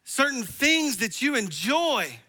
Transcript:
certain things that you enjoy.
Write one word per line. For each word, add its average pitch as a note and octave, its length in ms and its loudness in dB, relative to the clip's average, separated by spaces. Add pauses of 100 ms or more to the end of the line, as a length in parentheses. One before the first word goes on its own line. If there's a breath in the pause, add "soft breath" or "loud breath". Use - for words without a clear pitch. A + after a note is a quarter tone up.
certain C4+ 380 0
things D4 560 2
that A3+ 240 -4
you C#4+ 140 0
enjoy. G3 800 -2 (100)